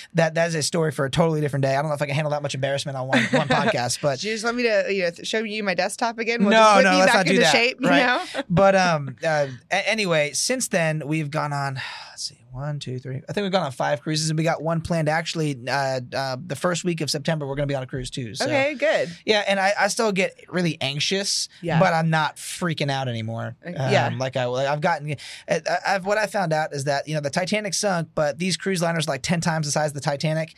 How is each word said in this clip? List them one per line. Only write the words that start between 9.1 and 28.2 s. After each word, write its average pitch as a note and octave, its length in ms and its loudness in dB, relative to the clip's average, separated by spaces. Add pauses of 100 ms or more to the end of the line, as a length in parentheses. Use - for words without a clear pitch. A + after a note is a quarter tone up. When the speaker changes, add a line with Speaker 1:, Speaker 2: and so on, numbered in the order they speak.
Speaker 1:
uh, D3+ 220 2 (240)
a-, F3+ 180 0
anyway, E3+ 440 2
since - 360 -2
then, D#3+ 380 0
we've D3+ 240 -2
gone D3 220 -2
on, C#3 220 -4 (360)
let's - 140 -12
see, - 140 -12 (140)
one, C#3+ 280 -6
two, B2+ 180 -8
three. C3 280 -8
I - 60 -10
think G#3 120 -2
we've F#3+ 60 -2
gone F3+ 140 2
on C3 80 -4
five C#3+ 300 -2
cruises, D#3 260 -2
and D#3 80 0
we D#3 80 0
got D#3+ 180 0
one E3 200 -2
planned D#3+ 260 0
actually, D#3 580 -2
uh, C3 340 0 (140)
uh, C3 220 -2 (100)
the C3+ 80 -6
first F3+ 300 -2
week E3+ 160 -2
of C#3+ 100 -2
September, D3+ 360 -2
we're C3+ 80 -6
gonna C#3+ 120 -2
be C#3 80 -2
on C3 80 -4
a B2+ 40 -8
cruise B2+ 240 -8
too, A#2+ 240 -8
so. A3+ 100 -4
Speaker 2:
Okay, C#4+ 300 0
good. A#3 340 0 (160)
Speaker 1:
Yeah, G#3 240 2
and G3 100 2
I, F#3+ 220 2
I G3 80 4
still A3+ 240 0
get F#3 260 -2 (120)
really F3 320 0
anxious, D3+ 680 -2 (140)
Speaker 2:
Yeah. D#3+ 180 2
Speaker 1:
but F3+ 140 6
I'm D#3+ 160 2
not D#3 260 0
freaking D#3 540 -4
out C3+ 180 -2
anymore. A2+ 480 -6 (100)
Speaker 2:
Uh, F3 40 -10 (200)
yeah. F3 160 4
Speaker 1:
Um, A#2+ 120 -4
like C3 180 -4
I, B2+ 80 0
like B2+ 240 0
I've D3 140 -2
gotten, D3+ 300 -2 (360)
I, D#3+ 180 0
I, E3+ 120 0 (160)
I've, F#3 100 -2
what G3+ 140 0
I G#3+ 80 0
found F#3 260 -2
out D#3 220 -2
is C3+ 100 -6
that, C#3 240 -2
you D3+ 60 -4
know, D3+ 60 -2
the C#3+ 100 -4
Titanic F#3 420 -2
sunk, F3 420 -2
but D3 240 0